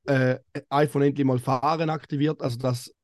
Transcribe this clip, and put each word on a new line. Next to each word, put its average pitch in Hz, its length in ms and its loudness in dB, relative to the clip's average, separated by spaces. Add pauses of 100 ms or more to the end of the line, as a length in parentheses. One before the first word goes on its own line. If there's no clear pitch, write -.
äh, 131 340 2 (300)
iPhone 143 340 2
endlich 143 240 2
mal 127 120 2
Fahren 147 500 0
aktiviert, 151 520 -4
also 120 160 -4
dass 127 360 -4 (100)